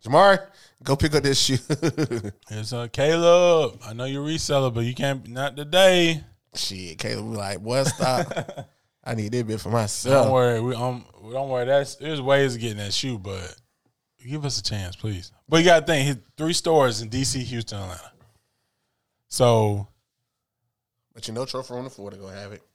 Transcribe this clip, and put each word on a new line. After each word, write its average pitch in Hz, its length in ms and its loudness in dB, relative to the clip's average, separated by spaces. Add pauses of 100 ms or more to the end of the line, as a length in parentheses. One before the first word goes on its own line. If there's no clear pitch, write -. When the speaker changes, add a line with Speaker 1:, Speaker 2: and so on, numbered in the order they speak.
Speaker 1:
Jamari, 190 400 6 (380)
go 135 140 2
pick 151 180 0
up 147 80 4
this 139 180 2
shoe. 135 160 2 (140)
<laughs> 120 600 -2 (200)
Speaker 2:
It's, 107 220 -8
uh, 120 200 -6
"Caleb, 165 920 4
I 117 100 -12
know 120 100 -8
you're 139 240 -6
a - 40 -4
reseller, 139 400 0
but 117 120 -4
you 123 100 -4
can't, 131 340 -4
not 135 280 -8
today." 165 680 4 (320)
Speaker 1:
Shit, 92 440 -8
Caleb, 107 280 -6
we 113 100 -8
like, 98 260 -8
"Boy, 120 220 0
stop. 131 840 -4 (180)
Speaker 2:
<laughs> - 200 -20
Speaker 1:
I 120 100 -6
need 107 180 -6
that 123 140 -2
bit 110 140 -6
for 104 100 -8
myself." 117 560 2
Speaker 2:
Don't 131 80 2
worry. 123 260 2
We, 123 140 -4
um, 123 300 -6 (180)
we 110 100 -18
don't 135 160 -6
worry. 127 180 -2
That's, 135 300 2
there's 151 240 -6
ways 139 340 4
of 117 60 -8
getting 113 180 -4
that 101 140 -6
shoe, 127 260 -4
but 92 380 -10 (680)
give 147 180 -8
us 135 140 -4
a 101 40 -8
chance, 95 340 -6
please. 101 360 -8 (160)
But 160 100 4
you 165 60 6
gotta 165 220 6
think, 147 200 0
his 139 120 -2 (180)
three 160 160 -4
stores 139 480 2
in 113 80 -10
D 127 160 -2
C, 131 200 -4
Houston, 117 340 -8
Atlanta. 90 340 -14 (1160)
So 110 600 2 (1300)
Speaker 1:
But 113 140 -16
you 113 60 -10
know, 120 120 -4
Trophy 131 280 -10
Room 123 100 -10
in 131 60 -14
Florida 101 280 -16
gonna 95 200 -16
have 101 140 -16
it. 104 100 -20 (120)